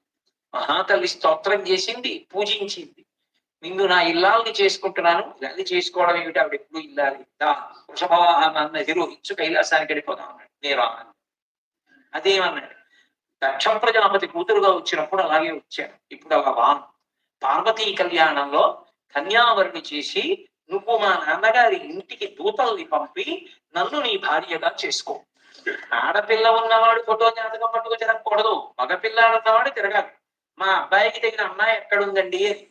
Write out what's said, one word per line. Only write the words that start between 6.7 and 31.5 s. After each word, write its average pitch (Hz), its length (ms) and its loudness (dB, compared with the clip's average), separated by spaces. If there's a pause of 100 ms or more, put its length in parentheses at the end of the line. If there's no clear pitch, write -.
ఇల్లాలి. 143 460 -4 (160)
"దా 147 100 2 (380)
వృషభవాహన 170 680 4
అన్న 156 200 -2
ఎదురోహించు, 156 580 -4
కైలాసానికి 160 580 0
వెళ్ళిపోదాం" - 360 -8
అన్నాడు. - 380 -14
"నేను 139 100 0
రాను." - 340 -4 (1000)
అదేమన్నాడు, 180 640 0 (680)
దక్ష - 220 -2
ప్రజాపతి 214 600 2
కూతురుగా 196 420 2
వచ్చినప్పుడు 170 540 0
అలాగే 156 280 0
వచ్చాడు. - 640 -12
ఇప్పుడు 156 220 -4
అలా 139 220 2
రాను. - 260 2 (600)
పార్వతీ 202 520 0
కళ్యాణంలో 156 880 0 (300)
కన్యావరుని 196 640 2
చేసి, 196 680 -6 (220)
"నువ్వు - 260 -2
మా 202 300 2
నాన్నగారి 220 480 4
ఇంటికి - 500 -12
దూతల్ని 208 580 -4
పంపి 233 680 -6 (260)
నన్ను 294 260 -2
నీ 220 160 -2
భార్యగా 165 580 -2 (100)
చేసుకో." - 360 -8 (720)
ఆడపిల్ల 208 560 2
ఉన్నవాడు 226 580 4
ఫోటో 220 220 4
జాతకం 226 460 -6
పట్టుకు 226 200 -4
తిరగకూడదు, 214 840 -2
మగపిల్లాడు 226 540 2
ఉన్నవాడు 220 340 2
తిరగాలి. 208 380 -2 (520)
"మా 190 80 -2
అబ్బాయికి 190 520 2
తగిన 220 220 -2
అమ్మాయి 208 360 0